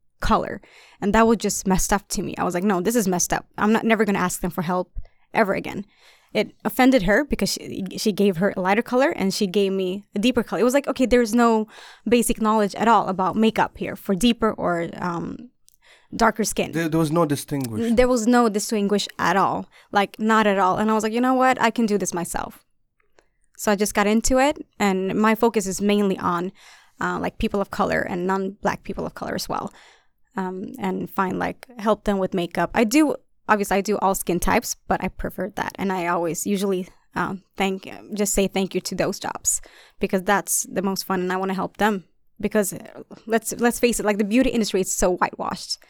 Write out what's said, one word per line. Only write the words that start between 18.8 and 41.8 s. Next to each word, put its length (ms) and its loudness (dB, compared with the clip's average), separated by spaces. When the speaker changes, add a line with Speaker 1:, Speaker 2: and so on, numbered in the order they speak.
Speaker 1:
at 180 2
all. 300 0
Like, 280 0
not 280 4
at 100 4
all. 220 2
And 100 2
I 60 2
was 80 0
like, 100 -2
"You 80 0
know 140 4
what? 260 4
I 80 4
can 160 0
do 140 0
this 160 -4
myself." 500 -8
So 160 -2
I 40 4
just 180 -2
got 140 2
into 320 2
it, 180 2
and 340 0
my 220 4
focus 320 0
is 140 -6
mainly 360 2
on, 340 -4
uh, 200 -4
like, 180 -6
people 240 -2
of 80 -4
color 320 0
and 240 -4
non-black 580 -4
people 220 -8
of 80 -10
color 220 -8
as 120 -8
well, 240 -6
um, 440 -8
and 320 -4
find, 260 -2
like, 300 -6
help 280 -2
them 120 0
with 160 -2
makeup. 400 -2
I 100 4
do, 320 2
obviously, 300 0
I 40 2
do 180 -2
all 160 2
skin 240 -2
types, 360 0
but 160 -2
I 40 -4
prefer 480 -8
that, 200 -6
and 180 -4
I 140 -4
always 400 -2
usually, 420 -2
um, 280 -4
thank, 320 -4
just 180 -2
say 140 2
thank 280 -2
you 60 0
to 140 -8
those 240 -2
jobs 420 -4
because 240 0
that's 400 0
the 180 -4
most 240 -2
fun, 160 -2
and 100 -2
I 60 -2
wanna 160 -2
help 240 -6
them 280 0